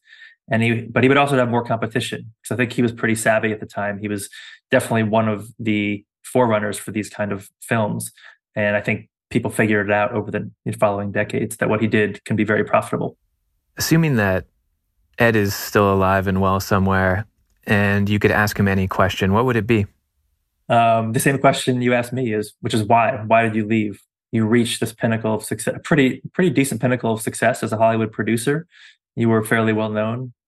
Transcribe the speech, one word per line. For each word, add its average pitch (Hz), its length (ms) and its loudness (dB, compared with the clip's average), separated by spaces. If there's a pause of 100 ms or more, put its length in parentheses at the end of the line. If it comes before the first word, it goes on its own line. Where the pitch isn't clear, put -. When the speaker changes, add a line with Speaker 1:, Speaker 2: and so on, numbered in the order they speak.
(520)
Speaker 1:
And 113 100 2
he, 113 200 0
but 113 200 -2
he 127 80 6
would 143 80 6
also 139 200 4
have 123 120 2
more 117 140 0
competition, - 680 -4 (120)
'cause - 100 -6
I - 20 -2
think 120 180 -2
he 120 100 0
was 117 80 2
pretty 113 240 -2
savvy 110 360 2
at 107 80 -6
the - 60 -12
time. 101 320 -6
He 104 100 -8
was 101 220 -6 (400)
definitely 117 340 2
one 110 240 2
of 104 200 -4 (100)
the 104 480 -2 (180)
forerunners 107 540 0
for - 140 -12
these 107 160 -6
kind 104 240 -8
of 98 180 -10 (120)
films. 113 500 -2 (440)
And 104 200 0
I 104 60 -2
think 107 280 -6 (200)
people 113 220 -2
figured 104 380 0
it 104 40 2
out 104 180 0
over 107 200 -6
the 104 180 -6 (300)
following 101 320 0
decades 107 460 -4
that 117 120 -2
what 110 120 0
he 110 60 2
did 104 380 0
can 117 100 -4
be 107 80 0
very 104 200 0
profitable. - 520 -2 (640)
Speaker 2:
Assuming 160 380 2
that 98 300 0 (720)
Ed 117 160 4
is 101 180 0
still 101 400 2
alive 95 340 2
and 95 140 0
well 95 180 2
somewhere, 95 680 0 (420)
and 101 420 2
you 104 100 0
could 104 120 4
ask 104 280 0
him 101 80 2
any 95 200 0
question, 95 460 0
what 113 120 2
would 123 100 0
it 107 120 0
be? 110 180 2 (840)
Speaker 1:
Um, 113 460 2
the 131 60 -2
same 139 180 2
question 131 440 2
you 123 120 2
asked 120 180 0
me 123 220 -2
is, 107 260 -4
which - 140 -4
is 110 100 2
why? 110 420 2
Why 113 180 4
did 110 120 -2
you 110 100 0
leave? 107 360 -2 (300)
You 113 140 0
reached 117 340 2
this 113 140 -4
pinnacle 110 420 -2
of 107 80 -8
success, - 400 -8
pretty, 131 380 2 (120)
pretty 180 160 2
decent 120 320 0
pinnacle 123 320 0
of 110 80 -4
success - 420 -2
as 107 80 -4
a 107 60 -2
Hollywood 113 340 2
producer. 113 560 -2 (480)
You 117 140 2
were 110 140 4
fairly 110 300 2
well 110 160 -2
known. 113 440 -4 (140)